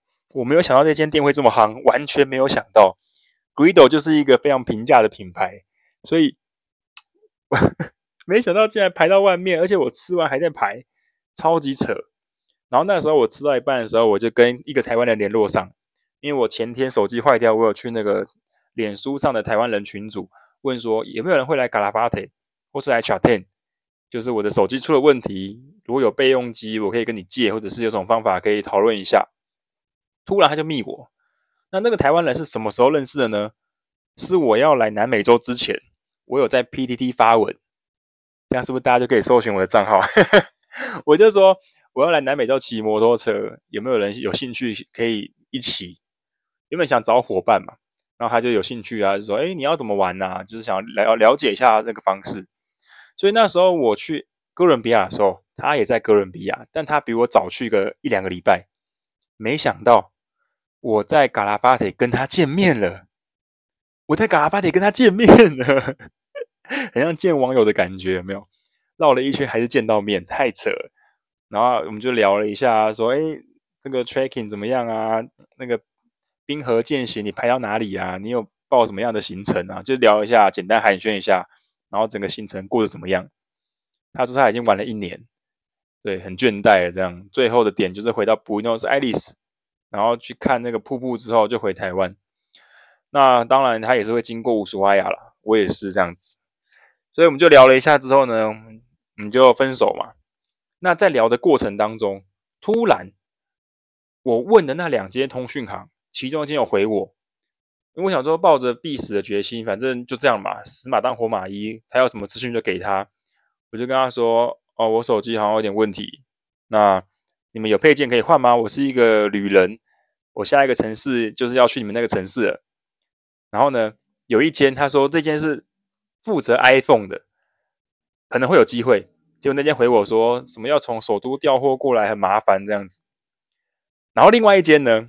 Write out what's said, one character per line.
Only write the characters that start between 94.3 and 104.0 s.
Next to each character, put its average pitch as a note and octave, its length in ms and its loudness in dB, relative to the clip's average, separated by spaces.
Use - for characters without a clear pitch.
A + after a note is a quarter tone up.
过 A#2 120 0
乌 G#2+ 100 -2
苏 G2 160 -8
瓦 G2 140 4
亚 F#2+ 140 0
啦， - 320 -10
我 A2 160 0
也 G2 120 0
是 G2 220 -6
这 F#2 80 -4
样 F2 160 -2
子。 - 220 -20
所 E3 120 2
以 - 20 8
我 D#3+ 40 4
们 C#3 80 -4
就 E3+ 100 4
聊 C3+ 180 10
了 C3 100 8
一 C3 40 2
下 D3 180 4
之 C3 100 -8
后 C3+ 160 4
呢， A2 240 -2
我 A2 720 -16
们 G#2 80 -8
就 B2+ 220 8
分 C3 220 0
手 A2+ 240 2
嘛。 - 140 -10
那 F3+ 120 0
在 F#3 160 2
聊 A#2 180 2
的 A#2+ 80 2
过 D3 220 2
程 G2+ 180 -6
当 G#2+ 220 -4
中， G2 260 -6
突 A3+ 280 -2
然 G2 260 0